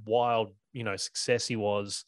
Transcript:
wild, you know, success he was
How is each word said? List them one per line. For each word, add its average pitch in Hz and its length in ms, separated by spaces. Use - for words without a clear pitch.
wild, 113 480
you 123 100
know, 104 120
success - 520
he 123 80
was 101 520